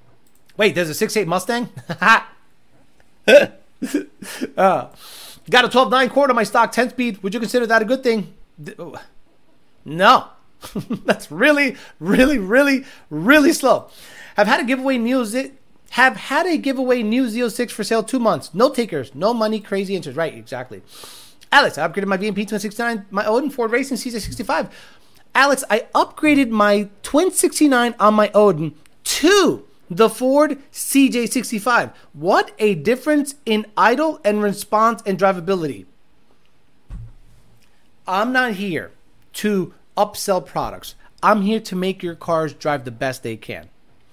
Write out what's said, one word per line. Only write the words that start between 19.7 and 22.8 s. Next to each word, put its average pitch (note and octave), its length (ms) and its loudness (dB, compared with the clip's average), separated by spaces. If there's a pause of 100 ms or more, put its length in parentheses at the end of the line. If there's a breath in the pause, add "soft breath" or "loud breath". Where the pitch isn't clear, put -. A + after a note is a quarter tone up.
interest." C#3+ 220 -8
Right, D#3 180 -4
exactly. A#2 460 -14 (720 loud breath)
"Alex, C4 260 2
I E3 100 -2
upgraded F#3+ 180 -6
my G3 100 -2
V G#3 120 -4
M G3 60 -4
P G#3 120 -4
Twin G#3 140 -6
sixty-nine, A3 500 -6